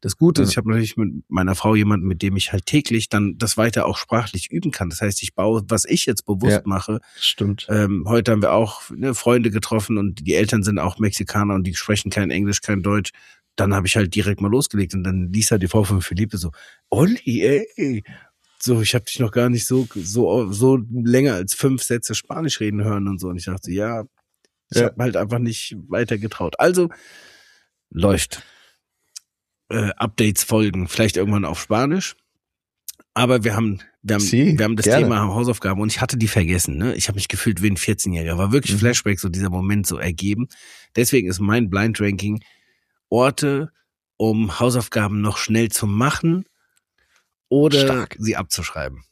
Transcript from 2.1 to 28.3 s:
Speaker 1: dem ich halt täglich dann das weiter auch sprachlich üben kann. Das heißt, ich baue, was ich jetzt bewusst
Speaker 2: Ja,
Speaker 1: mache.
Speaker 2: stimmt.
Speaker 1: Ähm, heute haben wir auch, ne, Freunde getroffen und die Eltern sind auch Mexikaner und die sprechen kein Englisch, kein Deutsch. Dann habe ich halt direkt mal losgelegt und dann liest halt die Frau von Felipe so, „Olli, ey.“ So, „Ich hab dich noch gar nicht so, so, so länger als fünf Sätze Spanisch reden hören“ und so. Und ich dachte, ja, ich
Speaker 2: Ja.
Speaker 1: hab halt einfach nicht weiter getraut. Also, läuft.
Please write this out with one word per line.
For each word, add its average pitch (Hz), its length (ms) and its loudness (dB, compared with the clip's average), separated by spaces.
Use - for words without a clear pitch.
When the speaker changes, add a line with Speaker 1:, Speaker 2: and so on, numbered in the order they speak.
Speaker 1:
dem 98 140 0
ich - 160 -2
halt 98 140 -2
täglich 117 440 0
dann 101 280 0
das - 200 -2
weiter 113 280 2
auch - 120 -2
sprachlich 110 540 -4
üben 175 200 -2
kann. 92 180 -4
Das 80 120 -6
heißt, 101 220 -2
ich 92 100 -8
baue, 107 340 0
was 104 180 0
ich - 200 0
jetzt 120 200 -2
bewusst 104 320 2
Speaker 2:
Ja, - 80 -2
Speaker 1:
mache. 104 340 -4
Speaker 2:
stimmt. - 500 -2
Speaker 1:
Ähm, 101 380 0
heute 117 240 2
haben 107 100 2
wir 73 120 2
auch, 107 380 0
ne, 127 240 -4
Freunde 120 360 2
getroffen 107 460 -2
und 95 300 -4
die 82 80 2
Eltern 107 280 2
sind 101 160 0
auch 87 200 -2
Mexikaner 104 560 0
und 92 100 0
die 90 100 -4
sprechen 104 360 -2
kein 98 180 0
Englisch, 101 320 0
kein 98 220 -2
Deutsch. 101 280 0
Dann 98 180 2
habe 98 140 0
ich - 80 2
halt 98 180 2
direkt 101 280 0
mal 101 100 2
losgelegt 104 420 0
und 95 100 -2
dann 92 280 -2
liest 110 200 0
halt 104 120 2
die 95 40 0
Frau 107 160 4
von 95 180 2
Felipe 101 360 -4
so, 82 140 -6
„Olli, 143 520 2
ey.“ 135 600 0
So, 120 200 2
„Ich 107 140 0
hab 117 100 -2
dich - 140 -10
noch 113 120 0
gar 123 180 2
nicht 120 160 0
so, 127 300 0
so, 98 560 0
so 127 260 4
länger 123 440 4
als 92 180 -4
fünf 135 300 0
Sätze 117 320 -4
Spanisch - 440 -6
reden 104 240 -2
hören“ 104 240 -2
und 98 120 -4
so. 90 100 -6
Und 87 80 -6
ich 85 80 -10
dachte, 92 260 -8
ja, 107 340 -4
ich - 80 0
Speaker 2:
Ja. 120 80 4
Speaker 1:
hab - 140 -2
halt 120 180 0
einfach 107 220 -2
nicht 117 360 -4
weiter 110 300 -2
getraut. 101 420 -6
Also, 175 300 4
läuft. 95 540 0